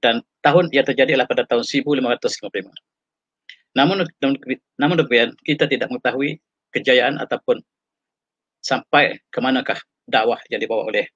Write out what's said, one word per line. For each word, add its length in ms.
Dan 240
tahun 320
yang 160
terjadi 240
adalah 160
pada 160
tahun 160
seribu 320
lima 240
ratus 240
lima 80
puluh 160
lima. 80
Namun, 200
namun 160
demikian, 480
kita 240
tidak 240
mengetahui 480
kejayaan 480
ataupun 400
sampai 640
ke 160
manakah 320
dakwah 400
yang 160
dibawa 240
oleh 160